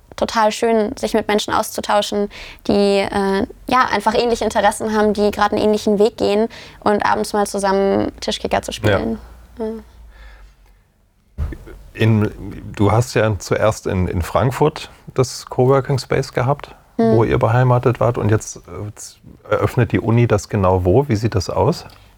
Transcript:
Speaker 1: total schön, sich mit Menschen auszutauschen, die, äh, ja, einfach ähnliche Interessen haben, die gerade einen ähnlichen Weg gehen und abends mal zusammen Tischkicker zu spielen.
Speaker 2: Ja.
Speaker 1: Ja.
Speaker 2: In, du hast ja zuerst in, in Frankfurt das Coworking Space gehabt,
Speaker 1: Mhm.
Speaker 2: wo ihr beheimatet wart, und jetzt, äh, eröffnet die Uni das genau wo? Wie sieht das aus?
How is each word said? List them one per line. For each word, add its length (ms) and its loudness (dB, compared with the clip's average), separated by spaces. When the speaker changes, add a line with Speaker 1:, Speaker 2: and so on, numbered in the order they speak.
Speaker 1:
total 360 0
schön, 460 0
sich 160 -4
mit 140 0
Menschen 260 -2
auszutauschen, 760 -2
die, 320 2
äh, 480 0
ja, 240 2
einfach 220 0
ähnliche 300 0
Interessen 520 0
haben, 180 2
die 180 2
gerade 240 0
einen 100 2
ähnlichen 340 2
Weg 180 2
gehen 300 0
und 240 2
abends 280 -2
mal 140 0
zusammen 720 0
Tischkicker 420 -4
zu 100 -8
spielen. 480 0
Speaker 2:
Ja. 80 -6
Speaker 1:
Ja. 60 -6
Speaker 2:
In, 840 0
du 160 2
hast 240 2
ja 240 2
zuerst 480 0
in, 200 0
in 140 -2
Frankfurt 680 0
das 320 -4
Coworking 540 0
Space 340 -4
gehabt, 420 -2
Speaker 1:
Mhm. 180 2
Speaker 2:
wo 80 4
ihr 160 0
beheimatet 600 2
wart, 180 0
und 120 0
jetzt, 280 -2
äh, 920 -16
eröffnet 420 0
die 80 2
Uni 280 2
das 220 0
genau 340 2
wo? 240 4
Wie 80 0
sieht 200 -2
das 140 -2
aus? 360 0